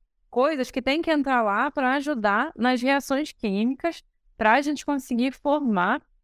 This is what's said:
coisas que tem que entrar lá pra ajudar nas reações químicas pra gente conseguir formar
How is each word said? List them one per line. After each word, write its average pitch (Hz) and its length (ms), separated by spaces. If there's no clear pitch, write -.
coisas 262 400
que 254 120
tem 277 180
que 330 100
entrar 269 320
lá 220 280
pra 262 240
ajudar 269 600
nas 254 280
reações 277 500
químicas 233 720
pra 220 240
gente 285 240
conseguir 262 480
formar 262 680